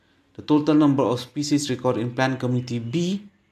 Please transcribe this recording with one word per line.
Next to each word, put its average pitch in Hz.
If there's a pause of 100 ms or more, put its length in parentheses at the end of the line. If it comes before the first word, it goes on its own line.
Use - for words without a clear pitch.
(340)
the -
total 151
number 143
of 120
species 143
recorded 123
in 120
plant 131
community 123
B 175 (240)